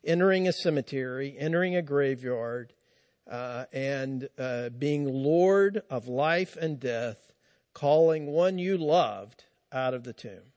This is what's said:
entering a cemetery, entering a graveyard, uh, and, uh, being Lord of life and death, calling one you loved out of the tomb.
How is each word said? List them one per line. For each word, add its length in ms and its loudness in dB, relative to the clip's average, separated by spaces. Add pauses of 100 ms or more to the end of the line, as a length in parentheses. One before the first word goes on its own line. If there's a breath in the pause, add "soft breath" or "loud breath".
entering 440 2
a 60 2
cemetery, 840 -2
entering 380 0
a 80 0
graveyard, 880 -2 (540)
uh, 440 -8
and, 560 -4 (120)
uh, 300 -4
being 360 0
Lord 840 4
of 200 -6
life 500 0
and 220 -4
death, 520 -6 (420)
calling 520 4
one 320 2
you 200 0
loved 680 0 (260)
out 220 -2
of 100 -8
the 100 -12
tomb. 440 -18